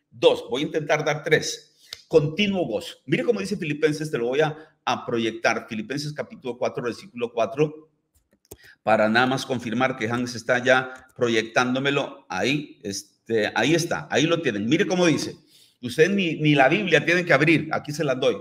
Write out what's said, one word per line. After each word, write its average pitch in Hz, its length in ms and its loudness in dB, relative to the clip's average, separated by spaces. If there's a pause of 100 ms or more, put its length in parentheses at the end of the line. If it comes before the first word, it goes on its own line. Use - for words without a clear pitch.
(120)
dos, 135 380 4
voy 127 120 -2
a 156 40 -2
intentar 151 380 -2
dar 147 200 -2
tres. - 500 -2 (320)
Continuo 170 600 2
gozo. 107 300 -8 (100)
Mire 143 180 0
cómo 208 160 0
dice 196 160 -6
Filipenses, 151 540 -2
te 143 80 -4
lo 117 80 -2
voy 135 160 0
a, 151 140 0 (280)
a 123 220 -2
proyectar. 113 600 -2
Filipenses 131 460 -6
capítulo 120 460 -10
cuatro, 123 260 -4
versículo 120 480 -8
cuatro, 143 560 -2 (920)
para 107 260 2
nada 117 180 2
más 131 200 -2
confirmar 123 500 -2
que 110 140 -4
Hans 120 240 -4
está 123 280 -2
ya 131 440 0 (100)
proyectándomelo 127 1120 0
ahí. 127 540 -4
Este, 104 720 -4
ahí 127 200 2
está, 131 360 -2
ahí 127 160 2
lo 165 160 0
tienen. 104 240 -2
Mire 170 200 2
cómo 180 200 2
dice. 139 280 0 (460)
Usted 156 300 2
ni, 185 260 0
ni 151 180 4
la 135 140 6
Biblia 180 360 2
tiene 175 200 2
que 175 80 2
abrir, 151 400 4
aquí 147 200 -6
se 160 120 -4
las 127 160 -2
doy. 123 200 2